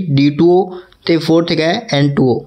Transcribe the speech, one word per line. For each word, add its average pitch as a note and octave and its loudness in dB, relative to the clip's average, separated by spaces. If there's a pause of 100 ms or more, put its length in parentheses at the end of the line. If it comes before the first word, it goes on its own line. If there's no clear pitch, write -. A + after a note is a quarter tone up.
ਡੀ C#3 2
ਟੂ E3 2
ਓ F#3 0 (260)
ਤੇ E3+ 0
ਫੋਰਥ E3 0
ਹੈਗਾ D#3 -2
ਹੈ G#3+ -4
ਐਨ C#3+ 0
ਟੂ C3+ 2
ਓ। A2+ -2